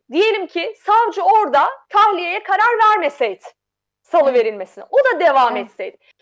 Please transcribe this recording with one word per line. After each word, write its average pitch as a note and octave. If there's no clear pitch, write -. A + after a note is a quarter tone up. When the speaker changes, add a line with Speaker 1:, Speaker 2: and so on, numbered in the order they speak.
Speaker 1:
Diyelim G4
ki -
savcı G#4
orada F4+
tahliyeye G4
karar G#4+
vermeseydi C#4+
salı D4
Speaker 2:
Evet. B3+
Speaker 1:
verilmesine. G#3
O -
da B4+
devam C4
Speaker 2:
Evet. G3+
Speaker 1:
etseydi. -